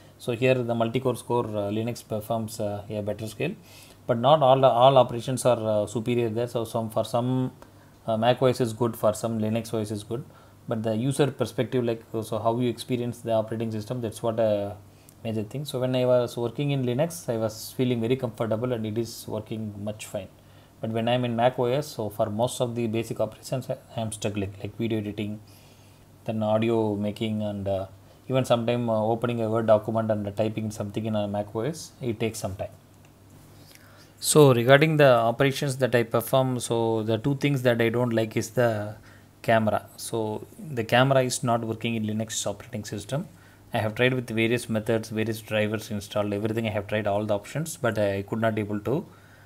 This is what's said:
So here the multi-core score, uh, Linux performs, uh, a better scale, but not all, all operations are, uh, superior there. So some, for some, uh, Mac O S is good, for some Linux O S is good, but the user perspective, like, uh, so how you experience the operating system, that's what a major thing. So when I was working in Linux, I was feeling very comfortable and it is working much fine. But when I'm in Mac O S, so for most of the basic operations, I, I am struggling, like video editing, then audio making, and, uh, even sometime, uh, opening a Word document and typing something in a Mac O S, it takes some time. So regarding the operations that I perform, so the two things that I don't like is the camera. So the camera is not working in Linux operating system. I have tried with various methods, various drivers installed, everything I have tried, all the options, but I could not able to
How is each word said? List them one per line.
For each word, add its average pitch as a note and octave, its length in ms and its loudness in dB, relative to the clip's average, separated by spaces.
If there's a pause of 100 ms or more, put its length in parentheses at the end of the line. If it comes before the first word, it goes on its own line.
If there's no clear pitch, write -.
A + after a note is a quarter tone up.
(180)
So - 140 -6
here B2+ 240 4
the A#2 180 0
multi-core A#2 420 0
score, A#2+ 300 -2
uh, G#2+ 240 -2
Linux A2+ 380 -4
performs, A2 520 -4
uh, G#2 300 -4
a G#2+ 140 -6
better G#2 240 -6
scale, C#3 260 -4 (540)
but B2 100 2
not C#3 240 6
all, C3+ 240 6
all B2+ 320 8
operations B2 480 2
are, A2 380 2
uh, - 20 -2
superior A#2 440 -2
there. A#2 180 -2
So A#2 180 -4
some, A2+ 240 -4
for A2 160 0
some, B2+ 460 0 (560)
uh, A2+ 100 0
Mac B2 240 2
O C3 60 6
S B2 120 2
is A#2 140 0
good, A2+ 240 0
for G#2+ 160 2
some A#2 260 -4
Linux A2 320 -2
O A#2 60 -2
S G#2+ 140 -4
is G2+ 120 -6
good, A#2+ 220 -8 (400)
but A2+ 160 -4
the A2 140 0
user C3+ 340 0
perspective, B2 540 -2
like, A#2 180 -2 (120)
uh, A2+ 80 -2
so G#2+ 180 -4
how A#2 180 0
you B2 120 0
experience A#2+ 500 -4
the A2+ 140 -2
operating A2 360 -2
system, A2 300 -6
that's A2+ 240 -6
what A2+ 160 -2
a G2+ 380 0 (440)
major A2 220 -4
thing. C3+ 220 -8
So B2+ 160 -4
when B2+ 120 0
I B2+ 120 2
was B2 320 2
working B2 340 -2
in C3 140 0
Linux, C#3+ 420 -2
I A#2+ 80 0
was A2 400 -4
feeling B2 240 0
very A2+ 160 2
comfortable A#2 560 -2
and A2+ 140 -4
it G#2+ 120 -4
is A2+ 300 -6
working A2 460 -8 (100)
much G#2+ 220 -8
fine. F#2+ 240 -10 (500)
But A2+ 120 -6
when A2+ 180 0
I'm B2 160 2
in A#2+ 100 -2
Mac B2 240 2
O B2 60 2
S, C#3+ 220 0
so A2 220 -6
for G#2+ 200 -2
most A2+ 320 -2
of A#2+ 140 -2
the A#2 120 -2
basic A2+ 320 -2
operations, B2 500 -4
I, B2 60 -4 (220)
I - 20 -6
am A2 140 -4
struggling, G2+ 480 -4
like G2+ 160 -10
video A2+ 220 0
editing, G#2 420 -6 (840)
then A2 180 -2
audio A2 540 2
making, G#2 480 -2
and, G2+ 240 -6
uh, F#2+ 200 -2 (420)
even B2+ 160 2
sometime, A#2+ 440 2
uh, A2 140 2
opening A#2 380 0
a A2 80 0
Word A2+ 180 2
document A2 440 4
and G#2 260 -2
typing A2 340 -2
something G#2+ 340 -6
in A2 120 -4
a G#2 100 -2
Mac G2+ 260 -6
O A2+ 60 -2
S, D#3 320 -6 (100)
it A#2 200 -4
takes A2+ 180 -2
some F#2+ 160 -8
time. - 160 -10 (1500)
So C#3+ 360 8
regarding C#3 420 6
the C#3+ 140 8
operations B2+ 680 2
that B2 160 0
I A#2+ 100 4
perform, B2 580 0
so A2+ 420 0
the A2 140 0
two C#3 180 0
things C#3 280 0
that A#2+ 180 4
I A2+ 80 4
don't A#2+ 220 0
like A2+ 260 0
is A2 140 -4
the G#2+ 440 0 (460)
camera. A2 440 2 (120)
So G#2+ 500 -6 (100)
the C3+ 280 -6
camera C3 360 4
is B2+ 220 -2
not A#2 220 0
working A2+ 300 -4
in A2 100 -2
Linux A2 420 -4
operating G#2 380 -10
system. C3 420 -6 (460)
I A#2+ 60 0
have G#2+ 140 -2
tried B2+ 200 4
with B2 160 -4
various A2+ 400 0
methods, A2 400 -2
various A2 320 -4
drivers G#2+ 500 -2
installed, G#2 400 -4
everything A2 340 -2
I A2 40 -2
have G2+ 180 -4
tried, G#2+ 200 -2
all G#2 180 0
the G#2+ 100 0
options, C#3+ 400 -6
but A2 240 -2
I G2 220 0
could A2 180 -4
not A2 180 0
able G#2 220 -2
to C3 260 -2 (400)